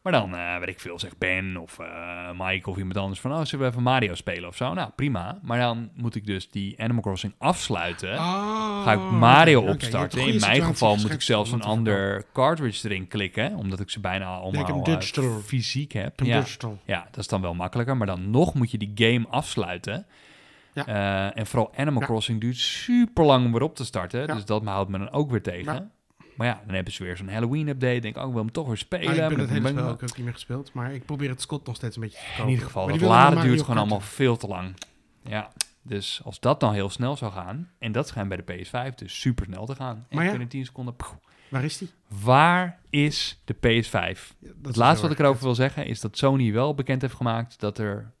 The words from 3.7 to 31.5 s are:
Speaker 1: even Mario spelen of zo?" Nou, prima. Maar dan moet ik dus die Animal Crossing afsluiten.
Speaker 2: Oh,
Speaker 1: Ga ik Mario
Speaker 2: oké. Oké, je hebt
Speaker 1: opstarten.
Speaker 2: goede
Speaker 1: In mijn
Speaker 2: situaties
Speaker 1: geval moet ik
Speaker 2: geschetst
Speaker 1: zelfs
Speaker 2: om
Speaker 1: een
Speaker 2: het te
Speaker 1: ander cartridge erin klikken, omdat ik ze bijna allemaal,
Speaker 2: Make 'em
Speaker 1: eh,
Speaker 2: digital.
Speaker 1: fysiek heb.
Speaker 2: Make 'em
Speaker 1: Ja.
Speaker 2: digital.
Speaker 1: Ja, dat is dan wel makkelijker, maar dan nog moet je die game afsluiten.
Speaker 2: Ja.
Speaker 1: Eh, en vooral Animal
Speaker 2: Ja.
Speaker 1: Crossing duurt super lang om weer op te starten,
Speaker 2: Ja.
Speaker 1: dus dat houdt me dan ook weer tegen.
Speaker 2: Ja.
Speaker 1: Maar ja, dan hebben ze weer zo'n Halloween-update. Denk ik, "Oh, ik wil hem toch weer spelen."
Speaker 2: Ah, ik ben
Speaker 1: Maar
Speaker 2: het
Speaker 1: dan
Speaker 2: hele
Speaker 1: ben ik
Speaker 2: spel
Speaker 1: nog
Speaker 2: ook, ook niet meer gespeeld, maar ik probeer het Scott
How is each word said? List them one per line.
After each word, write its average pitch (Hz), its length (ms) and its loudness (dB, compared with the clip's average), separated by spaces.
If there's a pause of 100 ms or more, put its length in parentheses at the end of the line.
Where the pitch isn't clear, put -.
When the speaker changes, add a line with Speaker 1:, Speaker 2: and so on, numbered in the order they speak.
Speaker 1:
even 120 120 -2
Mario 120 320 2
spelen 87 340 -8
of 90 60 -16
zo?" 131 180 -4
Nou, 180 220 -6
prima. 127 460 -4
Maar 120 180 -2
dan 117 360 -2
moet 117 200 -4
ik 104 100 -6
dus 95 240 -4
die 101 320 -6
Animal 117 200 2
Crossing 98 360 -4
afsluiten. 90 760 -2
Speaker 2:
Oh, 202 680 -4
Speaker 1:
Ga 214 100 4
ik 190 180 0
Mario 127 500 10
Speaker 2:
oké. 95 100 0
Oké, - 60 2
je - 40 -8
hebt - 20 -4
Speaker 1:
opstarten. 107 360 -2
Speaker 2:
goede 131 140 2
Speaker 1:
In 107 60 4
mijn 101 140 4
Speaker 2:
situaties 165 260 2
Speaker 1:
geval 110 160 6
moet 104 40 2
ik 107 60 0
Speaker 2:
geschetst 107 220 -2
Speaker 1:
zelfs 107 220 2
Speaker 2:
om 123 40 -2
Speaker 1:
een 120 60 0
Speaker 2:
het 104 100 -4
te 110 60 2
Speaker 1:
ander 101 580 2
cartridge 135 560 0
erin 95 180 -4
klikken, 110 480 -2
omdat 98 240 -4
ik 98 100 -6
ze - 100 -8
bijna 95 260 -2
allemaal, 92 360 -4
Speaker 2:
Make 90 120 0
'em 90 100 -2
Speaker 1:
eh, 160 160 2
Speaker 2:
digital. 120 400 -2
Speaker 1:
fysiek 127 520 -4
heb. - 280 -6
Speaker 2:
Make 120 120 2
'em 113 60 4
Speaker 1:
Ja. 110 60 2
Speaker 2:
digital. 110 420 -8
Speaker 1:
Ja, 87 260 -4
dat - 80 -14
is 101 80 -6
dan 98 140 0
wel 87 120 -2
makkelijker, 117 440 -2
maar 107 100 0
dan 92 220 -4
nog 151 240 4
moet 120 180 2
je 120 60 -4
die 104 180 -4
game 117 340 4
afsluiten. 107 760 -4 (680)
Speaker 2:
Ja. 139 140 -6
Speaker 1:
Eh, 98 520 0
en 107 80 -4
vooral 117 280 0
Animal 139 260 0
Speaker 2:
Ja. 139 60 -2
Speaker 1:
Crossing 110 340 0
duurt 123 160 -2
super 240 680 2
lang 127 200 8
om 117 60 4
weer 117 100 2
op 156 140 -2
te 120 100 -6
starten, 120 420 -4
Speaker 2:
Ja. 156 60 -2
Speaker 1:
dus 104 120 -6
dat 107 200 0
houdt 98 240 -2
me 98 80 -4
dan 98 140 -6
ook 143 200 0
weer 110 120 2
tegen. 90 300 -6
Speaker 2:
Ja. 185 160 -8 (460)
Speaker 1:
Maar 117 140 -2
ja, 98 160 -6
dan 95 100 -6
hebben 90 180 -4
ze 98 100 -10
weer 90 140 -8
zo'n 95 120 -10
Halloween-update. 127 680 0
Denk 110 160 -6
ik, - 60 -8
"Oh, 135 60 -6
ik 127 60 -6
wil 113 100 0
hem 113 80 -4
toch 156 160 -6
weer 113 100 -2
spelen." - 300 -4
Speaker 2:
Ah, 135 60 2
ik 165 60 2
ben 160 100 2
Speaker 1:
Maar 151 80 0
Speaker 2:
het - 20 0
Speaker 1:
dan 143 80 0
Speaker 2:
hele 123 140 0
Speaker 1:
ben 135 100 2
ik 143 60 -2
Speaker 2:
spel 123 140 -2
Speaker 1:
nog 117 100 -8
Speaker 2:
ook, 123 80 -6
ook - 80 -12
niet 123 80 -8
meer 120 80 -6
gespeeld, 135 400 -10
maar 127 200 -6
ik 127 120 -12
probeer 143 240 -4
het 127 120 -6
Scott - 260 -8